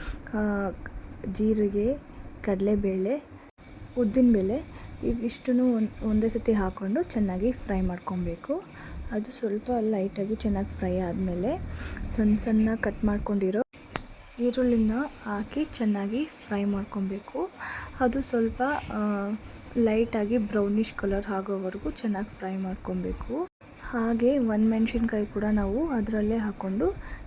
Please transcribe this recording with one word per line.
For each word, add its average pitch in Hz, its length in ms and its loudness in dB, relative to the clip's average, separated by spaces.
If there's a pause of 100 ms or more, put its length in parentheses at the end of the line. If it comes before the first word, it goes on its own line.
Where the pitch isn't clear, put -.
(340)
ಆ, 202 380 0 (600)
ಜೀರಿಗೆ, 214 640 2 (460)
ಕಡಲೆಬೇಳೆ, 202 800 2 (720)
ಉದ್ದಿನಬೇಳೆ 240 680 6 (400)
ಇವಿಷ್ಟನ್ನೂ 240 720 2
ಒಂದ್-, 220 280 0
ಒಂದೇ 214 260 4
ಸತಿ 226 240 2
ಹಾಕ್ಕೊಂಡು 202 500 0
ಚೆನ್ನಾಗಿ 208 480 0
ಫ್ರೈ 202 300 -2
ಮಾಡ್ಕೊಬೇಕು. 180 840 -2 (480)
ಅದು 214 200 -4
ಸ್ವಲ್ಪ 214 480 -2
ಲೈಟಾಗಿ 208 560 0
ಚೆನ್ನಾಗಿ 202 320 0
ಫ್ರೈ 185 320 -2
ಆದಮೇಲೆ 185 580 -2 (540)
ಸಣ್ಣ 214 260 4
ಸಣ್ಣ 220 320 4 (120)
ಕಟ್ 214 240 0
ಮಾಡ್ಕೊಂಡಿರೋ 208 560 2 (800)
ಈರುಳ್ಳಿನ 240 520 4 (320)
ಹಾಕಿ 214 420 -4
ಚೆನ್ನಾಗಿ 214 600 0
ಫ್ರೈ - 380 -4
ಮಾಡ್ಕೊಬೇಕು. 202 840 -4 (500)
ಅದು 262 220 2
ಸ್ವಲ್ಪ, 226 400 0 (300)
ಆ, 208 380 0 (480)
ಲೈಟಾಗಿ 226 600 2
ಬ್ರೌನಿಷ್ 208 560 2
ಕಲರ್ 196 340 -2
ಆಗೋವರೆಗೂ 190 640 -4
ಚೆನ್ನಾಗಿ 208 460 -4
ಫ್ರೈ 190 200 -6
ಮಾಡ್ಕೊಬೇಕು. 190 920 -4 (320)
ಹಾಗೆ 233 580 4
ಒಣಮೆಣ್ಸಿನ್ಕಾಯಿ 220 840 2
ಕೂಡ 208 260 -4
ನಾವು 214 380 2
ಅದರಲ್ಲೇ 220 480 0
ಹಾಕ್ಕೊಂಡು 214 580 0 (320)